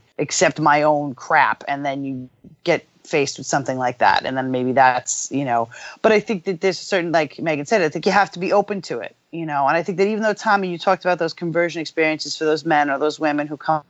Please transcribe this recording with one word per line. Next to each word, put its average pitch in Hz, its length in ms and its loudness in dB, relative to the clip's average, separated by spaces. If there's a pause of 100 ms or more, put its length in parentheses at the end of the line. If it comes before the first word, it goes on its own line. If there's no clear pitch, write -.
(200)
except 151 420 0
my 151 220 4
own 147 320 0
crap." 135 520 2
And 139 160 -4
then 139 220 -4
you 127 240 -10 (340)
get 165 220 0 (180)
faced - 360 -2
with 135 80 -10
something 131 320 -2
like 123 180 -2
that. - 280 4
And 131 120 -4
then 131 140 -2
maybe 127 220 0
that's, 127 580 2
you 139 120 -2
know, 117 260 0 (340)
but 220 80 6
I 208 80 6
think 202 240 -4
that 185 180 -4
there's 190 180 0
a - 60 -14
certain, 175 260 -2
like 151 280 0
Megan 151 260 -2
said, 214 160 2
I 156 80 2
think 156 160 -4
you 196 60 2
have 196 200 4
to - 80 -12
be 180 140 -2
open 202 300 0
to 120 160 -6
it, - 160 -12 (160)
you 165 140 -6
know? 143 220 0
And 156 100 2
I 170 60 0
think 170 160 -6
that 196 80 2
even 214 160 -2
though, 214 100 2
Tommy, 202 360 0
you 175 100 -6
talked 190 260 0
about 180 140 0
those 165 140 -2
conversion 165 480 -2
experiences 156 560 -2
for 156 80 -4
those 151 200 0
men 147 240 2
or 139 80 -2
those 151 220 -2
women 147 280 0
who 147 100 -8
come 156 320 -2